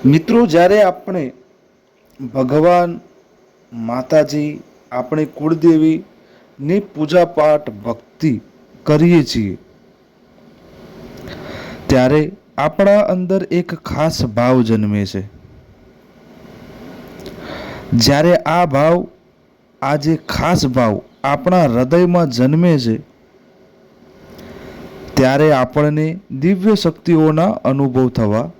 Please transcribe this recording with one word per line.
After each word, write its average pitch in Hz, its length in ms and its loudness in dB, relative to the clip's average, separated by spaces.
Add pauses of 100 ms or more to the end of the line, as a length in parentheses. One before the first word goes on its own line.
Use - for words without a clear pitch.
મિત્રો, 165 400 4
જ્યારે 180 360 4
આપણે 185 420 -2 (960)
ભગવાન, 151 720 0 (800)
માતાજી, 143 800 -2 (400)
આપણી 151 340 -4 (140)
કુળદેવીની 160 1400 -2 (140)
પૂજાપાઠ, 151 720 0 (120)
ભક્તિ 117 520 -6 (540)
કરીએ 160 380 4
છીએ 104 340 -4 (2250)
ત્યારે 135 340 4 (360)
આપણા 196 520 2
અંદર 185 320 -2 (100)
એક 175 180 -2 (140)
ખાસ - 480 -2
ભાવ 123 320 2
જન્મે 104 420 0
છે. 98 160 -8 (2750)
જ્યારે 139 400 4 (140)
આ 175 180 2
ભાવ, 156 320 2 (840)
આ 139 160 -2
જે 156 300 -2
ખાસ 156 400 -2
ભાવ 120 260 0 (300)
આપણા 143 440 0
હૃદયમાં 165 640 2
જન્મે 156 480 2
છે 113 200 -2 (2250)
ત્યારે 139 380 2
આપણને 147 520 0 (360)
દિવ્ય 190 340 2
શક્તિઓના 160 880 0
અનુભવ 131 480 0
થવા 117 480 -2